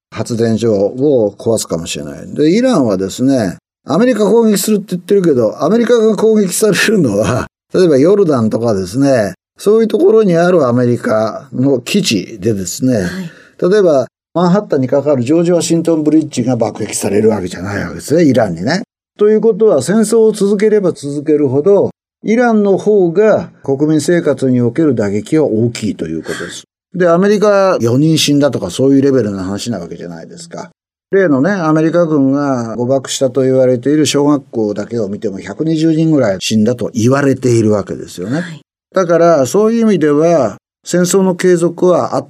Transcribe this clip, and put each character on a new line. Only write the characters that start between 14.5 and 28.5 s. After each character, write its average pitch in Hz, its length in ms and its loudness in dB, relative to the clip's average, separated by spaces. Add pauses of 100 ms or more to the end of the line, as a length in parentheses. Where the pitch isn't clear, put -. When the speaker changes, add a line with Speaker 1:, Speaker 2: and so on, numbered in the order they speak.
Speaker 1:
ッ - 40 0
タ 170 140 -4
ン 135 40 0
に 127 60 -2
か 139 160 0
か 147 120 0
る 123 80 -2
ジ 127 100 0
ョ 170 80 2
ー - 20 0
ジ・ 170 80 0
ワ 170 100 2
シ 165 140 -2
ン 165 80 -2
ト 165 120 0
ン 156 80 -2
ブ 151 80 0
リ 156 120 2
ッ 143 60 -10
ジ 127 140 -6
が 123 120 0
爆 110 280 -4
撃 104 120 -8
さ - 140 -4
れ 101 120 0
る 110 80 4
わ 104 120 0
け 90 60 -6
じ 87 100 -10
ゃ 87 40 -12
な 98 180 -6
い 90 40 -6
わ 85 60 -8
け 82 60 -12
で 85 60 -12
す - 140 -2
ね、 175 80 4
イ 139 100 4
ラ 113 140 2
ン 87 80 -6
に 82 80 -8
ね。 170 200 -2 (340)
と 208 120 2
い 214 60 4
う 214 60 2
こ 226 120 2
と 220 140 2
は、 156 140 2
戦 190 180 0
争 226 200 2
を 220 140 4
続 202 240 0
け 214 120 2
れ 208 120 2
ば 175 100 0
続 143 320 -10
け 151 100 0
る 147 140 2
ほ 135 140 0
ど、 175 300 2 (320)
イ 202 120 0
ラ 240 160 2
ン 214 120 2
の 196 140 2
方 185 340 2
が 170 400 0 (120)
国 139 240 0
民 156 140 2
生 175 200 0
活 135 300 -2
に 123 100 2
お 120 100 0
け 151 120 -2
る 147 100 2
打 107 160 -2
撃 107 280 -4
は 151 80 2
大 113 240 0
き 107 220 -6
い - 40 -8
と - 120 -8
い 80 80 -8
う 80 80 -8
こ 82 100 -10
と 85 100 -10
で 87 80 -12
す。 - 120 -18 (300)
で、 180 140 0
ア 170 100 4
メ 196 120 2
リ 208 100 2
カ 196 400 2
四 117 180 2
人 156 200 2
死 147 160 0
ん 143 60 4
だ 139 120 2